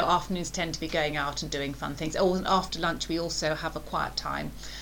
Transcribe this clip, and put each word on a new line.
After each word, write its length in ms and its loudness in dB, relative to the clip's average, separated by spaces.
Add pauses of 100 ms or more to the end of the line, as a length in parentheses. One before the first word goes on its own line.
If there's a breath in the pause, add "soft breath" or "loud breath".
afternoons 460 2
tend 240 -2
to 40 -4
be 80 -2
going 300 0
out 240 -2
and 100 -4
doing 220 -2
fun 220 -4
things. 200 -2
Oh, 200 6
and 100 0
after 340 2
lunch 280 -2
we 120 0
also 360 0
have 200 -4
a 40 -6
quiet 360 -2
time, 360 -4 (300 loud breath)